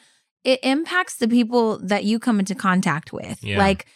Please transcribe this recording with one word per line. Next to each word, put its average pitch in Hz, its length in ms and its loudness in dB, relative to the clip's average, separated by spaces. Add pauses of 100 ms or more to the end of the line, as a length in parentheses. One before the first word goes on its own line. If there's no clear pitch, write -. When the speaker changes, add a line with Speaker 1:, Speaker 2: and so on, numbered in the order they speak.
(420)
Speaker 1:
it 254 200 2
impacts 330 540 -2
the 233 120 0
people 233 540 2
that 190 220 -2
you 220 140 0
come 220 220 0
into 190 140 -2
contact 180 580 0
with. - 320 -12
Speaker 2:
Yeah. - 140 -2
Speaker 1:
Like, 196 260 2 (120)